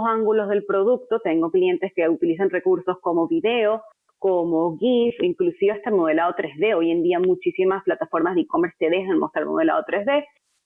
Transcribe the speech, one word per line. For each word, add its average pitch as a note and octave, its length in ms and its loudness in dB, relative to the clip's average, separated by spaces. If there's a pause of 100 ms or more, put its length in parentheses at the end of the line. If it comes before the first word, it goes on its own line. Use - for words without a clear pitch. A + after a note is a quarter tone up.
ángulos A3 400 0
del G#3 160 0
producto. G#3 560 0
Tengo E3 320 0
clientes F#3 420 0
que E3 140 0
utilizan E3 420 0
recursos F3+ 520 0
como E3+ 260 0
video, G#3+ 540 0 (380)
como E3+ 580 0
gif, A#3 440 2
inclusive F3+ 520 0
hasta G#3+ 180 -6
modelado E3+ 460 2
tres D#3+ 220 -6
D. G#3 160 2
Hoy E3 160 0
en E3 120 0
día F3 160 0
muchísimas F#3 640 0
plataformas F3 520 -2
de E3 80 2
e-commerce E3+ 360 -4
te D#3+ 100 0
dejan F#3 300 0
mostrar D3+ 260 -4
modelado D#3 400 0
tres G3+ 200 -4
D C#4+ 180 0 (420)